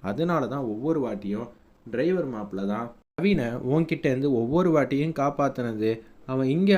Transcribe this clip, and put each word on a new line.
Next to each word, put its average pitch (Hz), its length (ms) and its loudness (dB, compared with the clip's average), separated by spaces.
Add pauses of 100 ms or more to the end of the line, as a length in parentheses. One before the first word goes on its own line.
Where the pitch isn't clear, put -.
அதனால 151 440 0
தான் 131 220 -4
ஒவ்வொரு 139 320 -2
வாட்டியும் 104 480 -4 (380)
டிரைவர் 147 420 0
மாப்பிள்ள 101 380 -6
தான் 110 200 -2 (280)
நவீனை 160 340 2 (160)
உன்கிட்ட 156 420 0
இருந்து 135 260 2
ஒவ்வொரு 139 380 2
வாட்டியும் 147 480 2
காப்பாத்துனது. 127 720 0 (360)
அவன் 131 220 0
இங்க 185 300 4